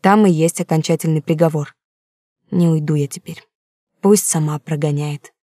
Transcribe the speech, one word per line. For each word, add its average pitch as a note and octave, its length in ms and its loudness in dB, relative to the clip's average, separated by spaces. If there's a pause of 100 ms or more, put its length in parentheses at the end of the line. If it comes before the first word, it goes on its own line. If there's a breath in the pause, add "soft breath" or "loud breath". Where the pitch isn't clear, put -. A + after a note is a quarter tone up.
Там G#3 260 4
и F#3 40 6
есть E3 300 0
окончательный D#3+ 600 -2
приговор. D#3 520 -2 (760)
Не F3 180 2
уйду D#3 260 0
я C#3+ 140 -2
теперь. - 340 -16 (580)
Пусть G3+ 260 2
сама D3+ 320 -4
прогоняет. D3 840 -6